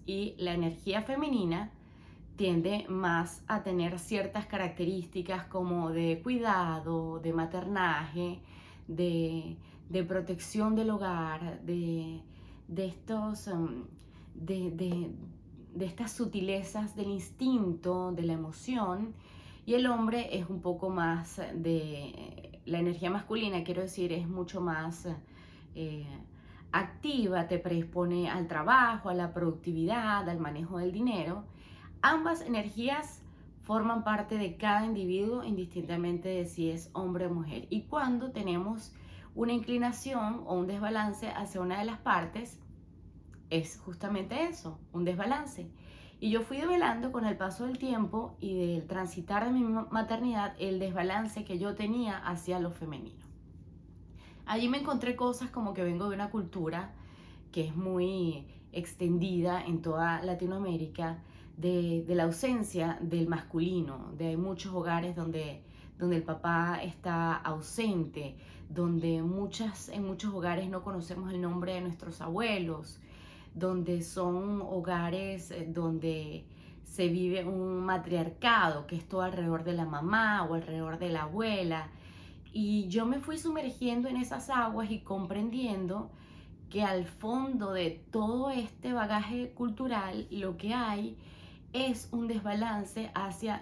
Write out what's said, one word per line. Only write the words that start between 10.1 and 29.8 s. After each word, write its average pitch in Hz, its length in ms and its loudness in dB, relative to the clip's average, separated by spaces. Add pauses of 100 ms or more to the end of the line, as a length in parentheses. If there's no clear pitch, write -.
del 220 160 4
hogar, 170 720 -2
de, 165 580 0 (480)
de 190 160 0
estos, 214 600 -4
em, 170 380 -2 (480)
de, 180 380 -2
de, 175 400 0 (640)
de 180 100 -2
estas 208 280 -4
sutilezas 202 840 -2
del 202 140 -2
instinto, 185 1040 2
de 170 100 0
la 165 100 4
emoción. 196 800 0 (520)
Y 220 80 2
el 247 140 8
hombre 226 500 4
es 180 120 -2
un 185 120 -2
poco 180 280 0
más 170 520 2 (120)
de, 156 1120 -2
la 170 140 0
energía 175 320 2
masculina, 202 520 0
quiero 180 180 0
decir, 180 320 0
es 170 140 0
mucho 180 340 -2
más, 165 460 -2 (680)
eh, 151 320 -6 (640)
activa, 190 760 2
te 175 120 2
predispone 175 720 2
al 175 180 0
trabajo, 220 600 6
a 180 40 2
la 175 200 0
productividad, 175 920 2